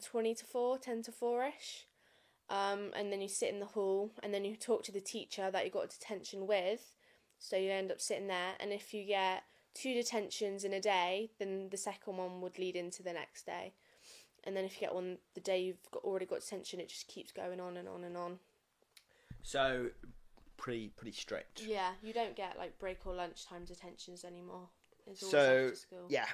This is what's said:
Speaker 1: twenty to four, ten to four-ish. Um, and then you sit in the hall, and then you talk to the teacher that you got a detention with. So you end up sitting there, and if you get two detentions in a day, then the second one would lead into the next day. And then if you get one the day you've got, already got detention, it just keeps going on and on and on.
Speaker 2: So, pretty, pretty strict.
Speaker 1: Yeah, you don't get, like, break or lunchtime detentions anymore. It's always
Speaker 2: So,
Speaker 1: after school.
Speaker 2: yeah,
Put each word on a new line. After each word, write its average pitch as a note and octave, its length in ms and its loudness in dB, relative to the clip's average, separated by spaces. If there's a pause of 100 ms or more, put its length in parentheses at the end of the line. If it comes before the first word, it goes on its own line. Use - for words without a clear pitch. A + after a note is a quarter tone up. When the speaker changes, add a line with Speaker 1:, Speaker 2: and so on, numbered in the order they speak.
Speaker 1:
twenty A3+ 320 2
to - 100 -10
four, B3 320 2
ten B3 260 -4
to A#3 80 -10
four-ish. B3 720 0 (640)
Um, G3+ 460 2
and G#3 160 0
then G3 100 0
you G3 60 -2
sit G3+ 260 0
in G3+ 60 -4
the G3+ 60 -4
hall, G3+ 460 2 (120)
and G#3 100 -2
then G3+ 120 2
you G#3+ 100 -2
talk A3 280 2
to - 80 -8
the G3 100 -4
teacher G3 500 -2
that F#3+ 140 4
you F#3+ 60 -2
got - 140 2
a - 20 -4 (120)
detention G3 480 -6
with. G3+ 460 4 (460)
So - 180 -2
you F#3+ 140 4
end F#3+ 200 2
up - 100 -4
sitting G3 260 0
there, F#3 320 2
and G3+ 120 -2
if G3+ 220 -4
you G#3 120 -4
get F#3+ 380 4 (300)
two C4 200 0
detentions G#3+ 720 0
in G3 100 0
a G3 80 2
day, G3 580 4
then F#3+ 300 0
the G3 80 -4
second F#3+ 400 -4
one F3+ 240 -2
would F3+ 160 -4
lead F#3 180 0
into F3 280 -4
the F3+ 100 -2
next - 320 -8
day. F#3 280 -4 (720)
And G3 120 -2
then F#3+ 80 2
if F#3+ 120 -4
you - 120 0
get - 80 0
one F3+ 220 -2 (160)
the F3+ 80 -10
day F#3 200 4
you've F#3 300 -4
got, - 120 -4
already F#3+ 220 0
got - 160 -2
detention, F#3 380 -6
it E3 100 -6
just - 180 -10
keeps - 240 -12
going F3+ 280 -4
on F3+ 180 -6
and F3+ 120 -8
on F3+ 160 -8
and F3 100 -6
on. F3 240 -4 (1040)
Speaker 2:
So, C3 440 2 (720)
pretty, A2+ 380 -2
pretty A#2 160 -10
strict. - 500 -4
Speaker 1:
Yeah, G3+ 300 2 (100)
you A3 120 -6
don't A3+ 220 2
get, F#3 220 -4
like, F3+ 220 -8
break F#3 260 -4
or F#3 80 -2
lunchtime F3 520 -6
detentions F3 580 -12
anymore. F3+ 460 -12 (360)
It's G3 180 -12
always F#3+ 80 -2
Speaker 2:
So, C3 340 10
Speaker 1:
after B2 100 2
school. F3+ 340 -12
Speaker 2:
yeah, B2 240 4